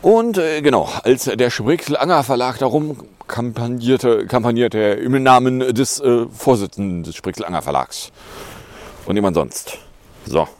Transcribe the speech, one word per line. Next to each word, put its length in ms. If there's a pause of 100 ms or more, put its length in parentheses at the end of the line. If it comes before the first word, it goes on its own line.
Und, 360
äh, 240
genau, 280 (140)
als 200
der 260
Sprickl-Anger 720
Verlag 340
darum 400 (280)
kampagnierte, 1000
kampagnierte 520
er 200
im 260
Namen 360 (140)
des, 280
äh, 280
Vorsitzenden 760
des 120
Sprickl-Anger 460
Verlags. 500 (920)
Und 100
niemand 200
sonst. 420 (480)
So. 200 (140)